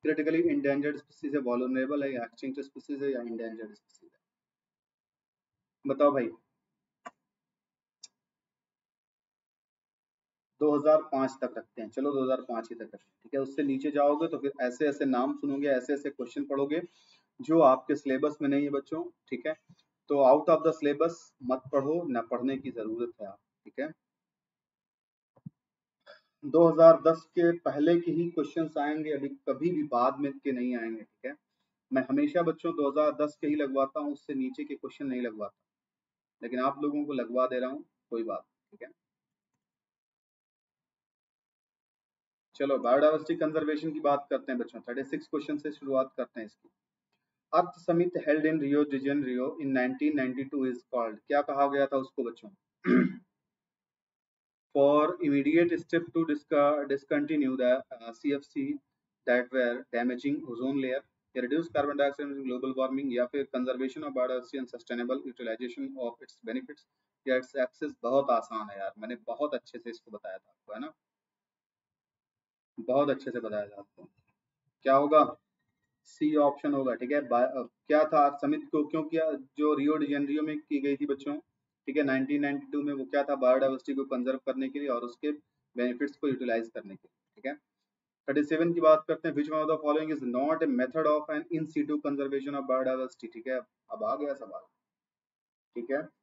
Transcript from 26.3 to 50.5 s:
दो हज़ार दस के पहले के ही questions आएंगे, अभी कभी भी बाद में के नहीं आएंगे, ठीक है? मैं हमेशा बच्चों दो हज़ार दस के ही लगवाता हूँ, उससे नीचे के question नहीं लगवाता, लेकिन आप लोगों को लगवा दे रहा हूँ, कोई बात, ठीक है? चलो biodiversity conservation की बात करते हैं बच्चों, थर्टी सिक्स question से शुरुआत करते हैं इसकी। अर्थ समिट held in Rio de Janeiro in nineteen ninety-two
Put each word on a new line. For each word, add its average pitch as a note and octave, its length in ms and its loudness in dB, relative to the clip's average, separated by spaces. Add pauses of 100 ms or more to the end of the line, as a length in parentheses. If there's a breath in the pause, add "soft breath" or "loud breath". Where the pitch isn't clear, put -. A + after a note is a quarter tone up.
दो D#3+ 220 6
हज़ार D#3+ 340 10
दस E3 240 4
के E3+ 320 2
पहले E3 440 2
के E3+ 100 -2
ही E3+ 180 0
questions D#3+ 480 -4
आएंगे, D3+ 340 -2
अभी C#3 180 -4
कभी D3 420 -2
भी D3+ 120 -2
बाद C3+ 360 0
में C#3 140 -2
के C3+ 180 -6
नहीं B2 260 -2
आएंगे, A2+ 240 -6
ठीक - 240 -20
है? C#3+ 100 -8 (580)
मैं C3 160 0
हमेशा D3 320 2
बच्चों D#3+ 340 -2
दो D3 140 2
हज़ार D3 360 2
दस D3 160 -10
के D3+ 60 -4
ही D3 80 0
लगवाता C3+ 440 0
हूँ, D3 140 -6
उससे C#3+ 200 -10
नीचे C3 300 -4
के D3 120 -8
question C#3 300 -12
नहीं B2+ 160 -4
लगवाता, G#2+ 360 -8 (840)
लेकिन B2 160 -6
आप C#3+ 240 -2
लोगों D3 220 -2
को D3 80 -6
लगवा B2 340 0
दे B2+ 120 -2
रहा B2+ 100 -2
हूँ, - 160 -10 (240)
कोई - 140 -4
बात, G2 200 -6 (280)
ठीक G#3 120 -20
है? - 60 -18 (3750)
चलो C#3 220 0
biodiversity D3+ 600 2
conservation D#3 520 -2
की D3+ 80 -8
बात C#3+ 300 0
करते C3+ 220 -4
हैं B2 80 -4
बच्चों, A#2 220 -8
थर्टी B2+ 220 -8
सिक्स D3 240 -8
question D3+ 300 -4
से D3 140 -8
शुरुआत C3 460 -2
करते A#2+ 220 -8
हैं A2 60 -8
इसकी। - 240 -20 (840)
अर्थ F3 160 4
समिट F3 440 0
held D#3 320 2
in D#3 160 2
Rio C#3+ 220 2
de C#3 160 -2
Janeiro C3 460 -2
in D3 260 -4
nineteen C3 480 0
ninety-two C3 460 -4